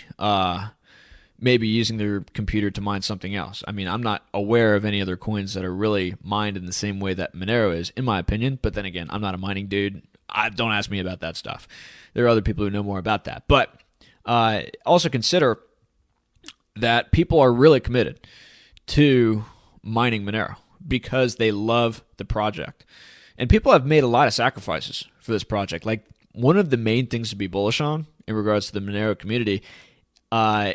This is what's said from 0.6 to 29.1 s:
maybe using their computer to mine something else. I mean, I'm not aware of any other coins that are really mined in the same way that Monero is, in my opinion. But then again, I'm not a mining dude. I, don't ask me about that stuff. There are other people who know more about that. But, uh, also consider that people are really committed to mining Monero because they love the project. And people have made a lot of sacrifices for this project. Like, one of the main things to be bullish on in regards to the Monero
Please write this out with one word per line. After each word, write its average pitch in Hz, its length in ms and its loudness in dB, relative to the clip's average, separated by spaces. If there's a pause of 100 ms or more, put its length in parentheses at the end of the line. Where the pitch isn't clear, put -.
maybe 123 280 2
using 110 300 0
their 104 240 -2 (120)
computer 104 360 -2
to 98 120 -8
mine 101 200 -4
something 98 340 -8
else. 98 320 -10
I - 40 -8
mean, 98 160 -6
I'm 110 160 -4
not 107 280 -4
aware 107 440 4
of 101 100 0
any 104 160 0
other 92 160 -4
coins 98 380 -6
that 92 100 -6
are 90 80 -4
really 98 480 -2
mined 104 340 -4
in 90 120 -10
the 90 60 -10
same 101 260 -4
way 95 160 -2
that 90 180 -6
Monero 98 420 0
is, 85 220 -6
in 127 80 -4
my 104 140 0
opinion. 117 420 -2
But 104 140 -4
then 101 100 -6
again, 87 240 -8
I'm 104 120 -8
not 98 120 -4
a 92 60 -8
mining 98 260 -6
dude. 101 380 -2 (260)
I, 107 200 -2
don't 113 220 -2
ask 101 200 -2
me 101 80 -4
about 92 220 -6
that 82 140 -8
stuff. - 320 -12 (460)
There 120 120 2
are 120 40 6
other 110 140 4
people 104 200 -2
who 101 60 -2
know 101 140 -4
more 98 160 -6
about 101 240 -2
that. - 240 -12
But, 139 280 2 (480)
uh, 113 380 2 (240)
also 165 240 4
consider 131 500 2 (1160)
that 117 360 0
people 165 280 4
are 131 120 8
really 131 280 8
committed 120 400 -2 (680)
to 120 560 4 (380)
mining 113 420 0
Monero 104 340 -4 (300)
because 127 480 0
they 110 160 2
love 113 520 0 (140)
the 98 80 -10
project. 107 600 -4 (520)
And 123 120 -2
people 220 220 6
have 147 140 6
made 151 180 6
a 123 40 2
lot 120 200 4
of 113 80 0
sacrifices 98 720 -4 (140)
for - 120 -8
this 107 120 0
project. 98 440 -4
Like, 110 180 -4 (280)
one 131 220 4
of 196 140 4
the 131 80 0
main 117 300 0
things 117 240 -6
to 107 40 -10
be 98 120 -6
bullish 101 340 0
on 151 240 -2 (220)
in 110 80 -4
regards 104 320 0
to - 60 -16
the 104 60 -4
Monero 101 380 -4